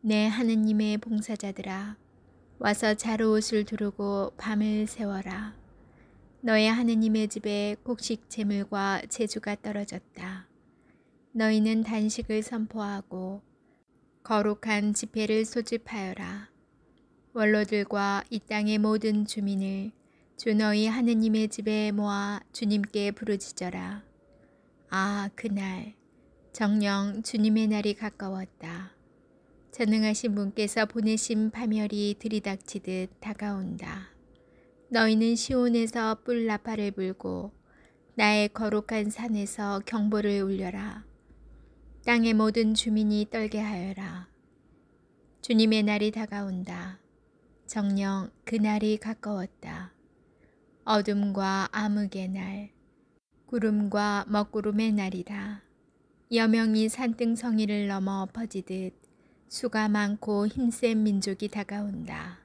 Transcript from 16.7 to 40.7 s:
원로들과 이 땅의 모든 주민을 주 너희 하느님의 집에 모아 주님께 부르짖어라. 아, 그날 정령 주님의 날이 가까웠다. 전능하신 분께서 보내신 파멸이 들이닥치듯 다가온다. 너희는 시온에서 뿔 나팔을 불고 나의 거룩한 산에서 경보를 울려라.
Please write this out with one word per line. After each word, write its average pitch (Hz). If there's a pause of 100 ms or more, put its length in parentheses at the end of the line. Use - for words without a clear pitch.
원로들과 208
이 226
땅의 214
모든 214
주민을 196 (460)
주 220
너희 214
하느님의 220
집에 214
모아 202 (120)
주님께 208
부르짖어라. 196 (880)
아, 196
그날 196 (580)
정령 202
주님의 214
날이 208
가까웠다. 190 (760)
전능하신 214
분께서 208
보내신 220
파멸이 208
들이닥치듯 190
다가온다. 196 (800)
너희는 226
시온에서 233
뿔 233
나팔을 214
불고 190 (600)
나의 208
거룩한 214
산에서 208
경보를 202
울려라. 98 (1040)